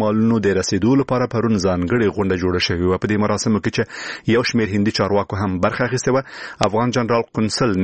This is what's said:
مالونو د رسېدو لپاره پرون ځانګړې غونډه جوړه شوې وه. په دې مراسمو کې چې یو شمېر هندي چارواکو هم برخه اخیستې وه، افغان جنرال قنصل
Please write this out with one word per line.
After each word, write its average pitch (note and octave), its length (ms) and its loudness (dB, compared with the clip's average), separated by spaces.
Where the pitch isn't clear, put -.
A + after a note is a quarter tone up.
مالونو A2 460 2
د G2 120 2
رسېدو G#2 440 2
لپاره B2 320 0
پرون A2 240 2
ځانګړې F#2 580 2
غونډه F#2+ 260 0
جوړه F2+ 240 0
شوې F2+ 220 0
وه. F#2 140 2
په - 80 -2
دې G#2+ 140 2
مراسمو G#2 340 0
کې G#2+ 180 -2
چې A#2 60 0
یو A#2+ 80 4
شمېر A2 320 0
هندي G#2 160 2
چارواکو G2+ 520 0
هم F#2 240 -2
برخه A2 180 -2
اخیستې B2 300 -2
وه، C3+ 80 0
افغان A2 240 0
جنرال A#2 320 0
قنصل A2 320 0